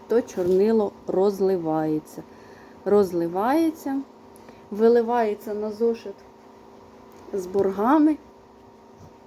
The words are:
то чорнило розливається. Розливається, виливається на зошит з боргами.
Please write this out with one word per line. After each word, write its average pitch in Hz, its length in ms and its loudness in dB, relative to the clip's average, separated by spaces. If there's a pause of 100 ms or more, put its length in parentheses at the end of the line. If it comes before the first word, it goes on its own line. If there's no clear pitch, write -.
то 233 140 2
чорнило 202 720 2 (160)
розливається. 170 1160 -2 (600)
Розливається, 208 1160 0 (680)
виливається 226 800 2
на 214 180 -6
зошит 226 440 -4 (1200)
з 190 120 -6
боргами. 202 720 2 (1080)